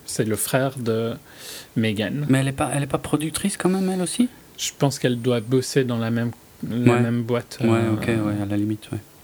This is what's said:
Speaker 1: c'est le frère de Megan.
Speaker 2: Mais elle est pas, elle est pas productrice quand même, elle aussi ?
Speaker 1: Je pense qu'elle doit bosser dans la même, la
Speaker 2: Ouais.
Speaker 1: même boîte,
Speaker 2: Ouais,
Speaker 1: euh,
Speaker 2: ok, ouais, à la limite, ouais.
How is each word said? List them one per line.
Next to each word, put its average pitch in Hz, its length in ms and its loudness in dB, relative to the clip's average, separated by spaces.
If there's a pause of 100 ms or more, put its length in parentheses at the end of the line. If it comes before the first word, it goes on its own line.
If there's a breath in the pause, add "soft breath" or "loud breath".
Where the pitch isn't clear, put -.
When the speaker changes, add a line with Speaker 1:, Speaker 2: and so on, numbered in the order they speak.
Speaker 1:
c'est - 180 -2
le 107 120 0
frère 131 420 0
de 113 360 -2 (640 loud breath)
Megan. 110 520 0
Speaker 2:
Mais 131 120 6
elle 135 80 0
est 135 40 -2
pas, 143 220 -2
elle 139 80 0
est 139 40 -4
pas - 120 -2
productrice 156 580 -2
quand - 140 0
même, 190 200 2
elle 185 120 -2
aussi ? 240 260 0 (300)
Speaker 1:
Je - 200 -6
pense 139 200 2
qu'elle 123 220 0
doit 120 200 2
bosser 127 440 0
dans 120 140 -2
la 113 120 0
même, 117 200 0 (360)
la 120 280 4
Speaker 2:
Ouais. 120 60 4
Speaker 1:
même 120 240 0
boîte, 120 360 -2
Speaker 2:
Ouais, 120 120 4
Speaker 1:
euh, 113 200 4
Speaker 2:
ok, 107 140 0
ouais, 107 360 0
à 101 40 -2
la 101 100 -2
limite, 104 360 -2
ouais. 107 60 -4 (260)